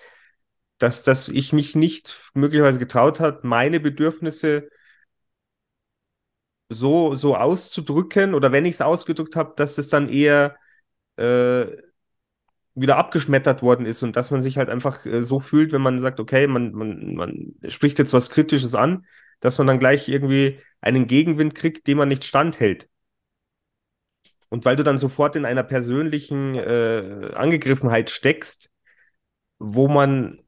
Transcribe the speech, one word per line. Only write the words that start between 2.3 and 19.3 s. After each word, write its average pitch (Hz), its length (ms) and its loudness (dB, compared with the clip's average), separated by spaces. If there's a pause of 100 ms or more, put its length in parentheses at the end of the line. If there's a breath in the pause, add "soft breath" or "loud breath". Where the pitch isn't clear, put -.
möglicherweise 143 460 4
getraut 127 420 2
hat, 151 240 -2
meine 127 340 0
Bedürfnisse 151 920 -2 (2000 soft breath)
so, 139 460 0
so 139 200 0
auszudrücken 180 1000 -2
oder 135 180 2
wenn 143 140 2
ich's 175 160 -4
ausgedrückt 160 540 -4
hab, 156 220 -4
dass 147 200 -4
es 139 120 -8
dann 143 200 0
eher 143 480 2 (600 soft breath)
äh, 123 480 0 (1120)
wieder 135 220 2
abgeschmettert 139 640 0
worden 123 240 4
ist 113 180 -6
und 117 120 -4
dass 123 160 -2
man 135 100 0
sich 131 160 -4
halt 131 120 -2
einfach, 131 360 -6
äh, 120 180 -2
so 131 160 -2
fühlt, 151 320 2
wenn 139 100 0
man 127 180 0
sagt, 131 200 -4
okay, 135 280 2
man, 123 260 -2
man, 104 420 -8
man - 380 -10 (140)
spricht 143 320 -2
jetzt 135 140 2
was 123 160 2
Kritisches 135 460 0
an, 160 300 2 (340 soft breath)